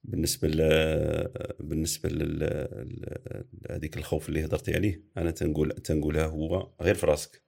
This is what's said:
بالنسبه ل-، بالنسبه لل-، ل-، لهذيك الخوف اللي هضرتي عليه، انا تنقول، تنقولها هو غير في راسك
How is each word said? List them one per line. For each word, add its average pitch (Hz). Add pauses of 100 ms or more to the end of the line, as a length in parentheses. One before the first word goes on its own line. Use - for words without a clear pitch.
بالنسبه 80
ل-، 78 (320)
بالنسبه 80
لل-، 78
ل-، - (240)
لهذيك 78
الخوف 78
اللي 78
هضرتي 78
عليه، 87 (140)
انا 85
تنقول، 76
تنقولها 78
هو 80
غير 90
في 92
راسك -